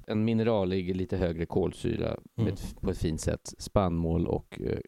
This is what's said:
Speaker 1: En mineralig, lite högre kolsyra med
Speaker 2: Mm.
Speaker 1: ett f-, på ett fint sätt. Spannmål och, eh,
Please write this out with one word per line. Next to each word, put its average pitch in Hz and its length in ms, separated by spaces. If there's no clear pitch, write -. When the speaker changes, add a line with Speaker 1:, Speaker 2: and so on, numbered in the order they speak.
Speaker 1:
En 107 180
mineralig, 98 720
lite 92 200
högre 85 300
kolsyra - 680
med 113 80
Speaker 2:
Mm. 107 100
Speaker 1:
ett 98 100
f-, - 180
på 95 100
ett 90 80
fint 78 220
sätt. - 380
Spannmål 85 680
och, - 340
eh, - 280